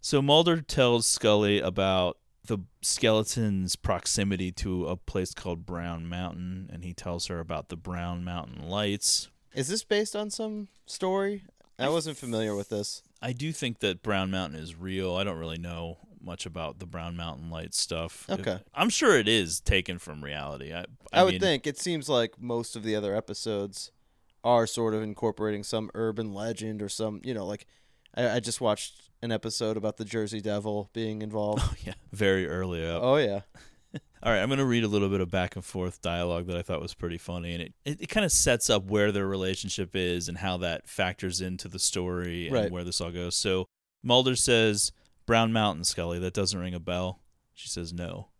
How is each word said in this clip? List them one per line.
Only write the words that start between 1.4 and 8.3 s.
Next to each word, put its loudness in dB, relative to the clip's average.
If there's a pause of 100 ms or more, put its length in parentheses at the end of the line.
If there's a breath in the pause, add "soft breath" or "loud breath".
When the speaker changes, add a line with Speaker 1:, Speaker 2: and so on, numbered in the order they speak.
Speaker 1:
about 2 (240)
the -2 (240)
skeleton's 2
proximity 0
to -2
a -2
place -4
called -6
Brown -6
Mountain, -6
and -12
he -8
tells -6
her -6
about -8
the -8
Brown -6
Mountain -8